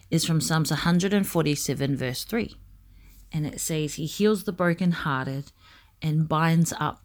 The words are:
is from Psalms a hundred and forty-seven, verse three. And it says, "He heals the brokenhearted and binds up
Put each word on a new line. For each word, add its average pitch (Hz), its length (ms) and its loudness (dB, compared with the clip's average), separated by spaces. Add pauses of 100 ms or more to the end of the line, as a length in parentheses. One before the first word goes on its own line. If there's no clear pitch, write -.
(100)
is 165 140 0
from 160 160 2
Psalms 156 300 0
a 156 60 0
hundred 175 360 2
and 196 140 2
forty-seven, 143 720 0
verse 123 280 -6
three. - 300 -4 (800)
And 151 140 -2
it - 140 -8
says, 156 340 -4
"He 156 120 -6
heals 202 380 0
the 202 80 -6
brokenhearted 160 1000 -2 (480)
and 156 280 0
binds 165 500 4
up - 260 -4